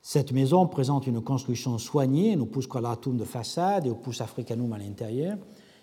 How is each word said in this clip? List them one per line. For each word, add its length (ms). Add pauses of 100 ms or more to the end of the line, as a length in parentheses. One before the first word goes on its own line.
Cette 260
maison 340
présente 400
une 160
construction 560
soignée, 560
un 60
opus 260
quadratum 500
de 80
façade 600
et 40
opus 300
africanum 540
à 40
l'intérieur, 600 (440)